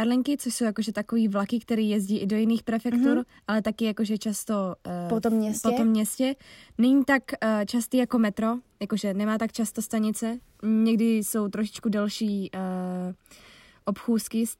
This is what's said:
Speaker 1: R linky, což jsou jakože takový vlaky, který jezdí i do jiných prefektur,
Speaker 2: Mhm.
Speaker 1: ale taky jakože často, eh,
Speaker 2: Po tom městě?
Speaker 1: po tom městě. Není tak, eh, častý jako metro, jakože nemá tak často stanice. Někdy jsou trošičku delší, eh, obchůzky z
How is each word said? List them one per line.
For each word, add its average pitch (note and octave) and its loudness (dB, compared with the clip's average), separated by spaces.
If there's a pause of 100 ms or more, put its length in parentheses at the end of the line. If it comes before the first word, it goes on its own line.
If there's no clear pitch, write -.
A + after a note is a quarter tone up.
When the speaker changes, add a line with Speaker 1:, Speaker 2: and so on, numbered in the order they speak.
Speaker 1:
R A3+ 2
linky, B3+ 2
což A#3+ -4
jsou A#3+ -2
jakože G#3+ -2
takový A3 0
vlaky, G3+ 0
který A3 0
jezdí G3+ 0
i G3 -2
do G#3+ 0
jiných A3+ 2
prefektur, A#3+ 2
Speaker 2:
Mhm. - -2 (240)
Speaker 1:
ale G#3+ 0
taky A3 -2
jakože G#3+ -2
často, G3+ -4 (120)
eh, F3 -6
Speaker 2:
Po A3+ 0
tom A3+ 2
městě? G#3+ 0
Speaker 1:
po A#3+ 2
tom A3+ 2
městě. A3 2 (440)
Není B3+ 6
tak, C4+ 4 (220)
eh, G#3+ 2
častý A#3+ -2
jako B3 2
metro, A3 0 (260)
jakože G3+ -2
nemá G#3+ 0
tak A3+ -2
často A3 -4
stanice. A3+ -2 (240)
Někdy A3 4 (120)
jsou G#3 -2
trošičku G#3 -4
delší, G3+ -2
eh, F#3 -4 (720)
obchůzky A3+ 0
z - -10